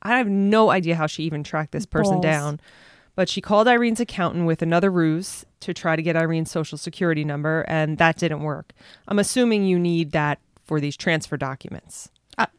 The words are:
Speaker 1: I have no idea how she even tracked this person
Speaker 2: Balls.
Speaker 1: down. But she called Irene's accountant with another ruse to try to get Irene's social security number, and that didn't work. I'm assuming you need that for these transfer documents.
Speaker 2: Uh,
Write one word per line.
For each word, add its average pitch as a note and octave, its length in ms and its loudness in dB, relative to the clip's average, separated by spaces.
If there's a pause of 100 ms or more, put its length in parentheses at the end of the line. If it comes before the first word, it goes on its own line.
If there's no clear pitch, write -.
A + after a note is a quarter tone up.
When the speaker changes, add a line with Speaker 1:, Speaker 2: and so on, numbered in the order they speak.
Speaker 1:
I A#3 140 2
have A#3+ 100 0
no G3+ 420 4
idea E3+ 260 2
how D#3 120 -2
she D#3 160 -6
even D3+ 180 -4
tracked D#3 300 -6
this - 140 -6
person F#3 300 2
Speaker 2:
Balls. F3+ 80 2
Speaker 1:
down. D3+ 360 0 (560)
But F#3 140 0
she - 100 -6
called G#3+ 300 4
Irene's A#3+ 320 2
accountant F3 440 -2
with E3 160 0
another F3 300 2
ruse E3+ 540 0 (160)
to F3+ 120 -8
try D#3+ 220 -2
to D#3+ 60 -4
get E3 160 0
Irene's E3 340 0
social D#3+ 260 -6
security D#3+ 460 -2
number, D3+ 460 -2
and D#3 300 0
that E3 180 4
didn't D#3 240 -2
work. D3+ 320 -8 (340)
I'm G3+ 100 0
assuming G#3+ 460 2
you F3+ 160 2
need E3+ 320 0
that D3 280 0 (260)
for D#3 160 -2
these C#3+ 160 -6
transfer D#3 400 -2
documents. - 720 -10 (280)
Speaker 2:
Uh, A3+ 80 2 (140)